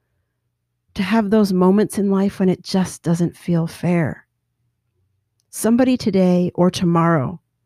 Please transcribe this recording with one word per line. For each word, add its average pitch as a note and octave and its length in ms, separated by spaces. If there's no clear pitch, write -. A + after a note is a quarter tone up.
to - 80
have G3+ 280
those G#3 220
moments F#3 440
in G3+ 140
life G3 300
when F#3+ 80
it F3+ 140
just - 420
doesn't E3+ 320
feel E3+ 300
fair. E3+ 600
Somebody B3 460
today F3+ 600
or F3+ 140
tomorrow, E3+ 720